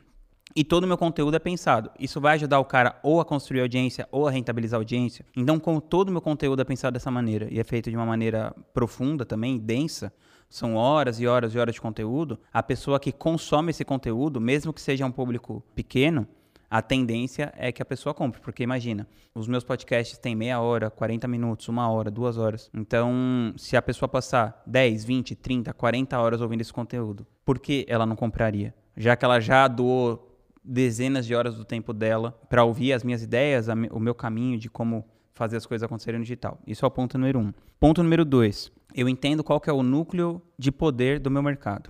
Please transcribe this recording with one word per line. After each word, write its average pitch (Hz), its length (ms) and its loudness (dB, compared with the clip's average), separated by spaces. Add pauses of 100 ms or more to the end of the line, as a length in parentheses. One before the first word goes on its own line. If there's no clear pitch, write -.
(540)
E 151 120 2
todo 175 180 4
o 185 40 0
meu 175 100 2
conteúdo 156 360 0
é 160 60 2
pensado. 147 580 0
Isso 135 220 -6
vai 151 160 6
ajudar 143 240 2
o 131 60 0
cara 123 360 2
ou 160 200 4
a 160 40 0
construir 135 360 -2
audiência 127 500 -2
ou 143 160 0
a 135 40 0
rentabilizar 117 460 -2
a 110 40 0
audiência. 120 520 -2
Então, 135 240 4
como 156 220 0
todo 190 300 2
o - 20 -2
meu 170 80 0
conteúdo 139 420 0
é 127 40 2
pensado 131 280 -2
dessa 127 160 -6
maneira 113 400 -2
e 117 80 -6
é 113 60 0
feito 117 260 -4
de 113 60 -6
uma 117 100 -2
maneira 113 480 -2 (200)
profunda 127 500 -2
também, 113 340 -2
densa, 113 540 -4 (380)
são 117 260 -4
horas 123 460 2
e 120 40 0
horas 120 300 2
e - 20 0
horas 117 180 0
de - 40 -18
conteúdo, 117 580 -4 (140)
a 113 100 0
pessoa 135 380 0
que 135 140 -4
consome 160 560 0
esse 147 160 -4
conteúdo, 127 560 -2
mesmo 143 320 0
que - 80 -14
seja 135 240 -2
um 127 60 -2
público 120 520 -6 (100)
pequeno, 131 540 2 (420)
a 110 120 2
tendência 127 720 -2
é 120 160 -4
que - 100 -8
a - 40 -6
pessoa 143 280 -6
compre. - 280 -4
Porque - 200 -8
imagina, 117 460 -4 (260)
os 110 140 -6
meus 123 160 0
podcasts 120 540 -2
têm 117 180 -6
meia 120 240 -2
hora, 117 300 0
quarenta 113 400 -4
minutos, 117 400 -4
uma 120 200 0
hora, 110 220 -2
duas 117 260 -4
horas. 110 360 -2
Então, 123 800 0
se - 220 0
a 120 40 4
pessoa 127 280 -4
passar 123 580 -2
dez, 113 380 2
vinte, 123 280 -2
trinta, 127 380 -4
quarenta 123 480 0
horas 117 220 2
ouvindo 113 180 -2
esse 113 140 -6
conteúdo, 113 520 -6 (200)
por 135 120 2
que 139 300 -2
ela 113 180 2
não 110 120 -2
compraria? 110 580 -2 (220)
Já 117 180 6
que - 80 -4
ela 123 160 6
já 131 300 6
doou 123 580 0 (360)
dezenas 127 640 0
de 117 80 -4
horas 117 220 0
do 110 100 -12
tempo 117 260 -6
dela 110 560 -2
pra 120 160 6
ouvir 123 300 2
as 120 100 0
minhas 120 200 -4
ideias, 120 440 2
a 117 60 0
me-, 113 180 -2
o 113 80 -6
meu 117 140 0
caminho 117 460 -4
de 113 100 -12
como 117 340 -4 (300)
fazer 113 240 -4
as 107 80 -8
coisas 113 180 -6
acontecerem 113 360 -6
no 117 40 -4
digital. 120 440 -10
Isso 107 180 -4
é - 20 6
o 127 40 2
ponto 127 260 -2
número 131 220 2
um. 104 120 0 (280)
Ponto 160 240 6
número 165 200 6
dois. 120 480 2 (220)
Eu 127 160 0
entendo 143 340 0
qual 147 160 2
que 156 120 -2
é - 20 2
o 135 80 2
núcleo 170 580 0 (200)
de 135 120 0
poder 139 460 2
do 135 140 -2
meu 139 100 0
mercado. 135 480 -4